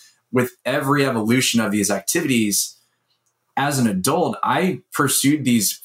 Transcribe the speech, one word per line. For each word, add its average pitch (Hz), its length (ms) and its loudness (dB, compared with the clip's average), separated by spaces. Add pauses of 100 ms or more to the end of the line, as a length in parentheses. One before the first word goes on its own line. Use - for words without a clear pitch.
(300)
with 127 260 -2 (100)
every 139 400 0
evolution 120 540 0
of 104 120 0
these 104 180 0
activities, 113 840 -2 (800)
as 135 220 0
an 120 80 2
adult, 127 560 0
I 147 400 0 (100)
pursued 139 540 2
these 113 380 0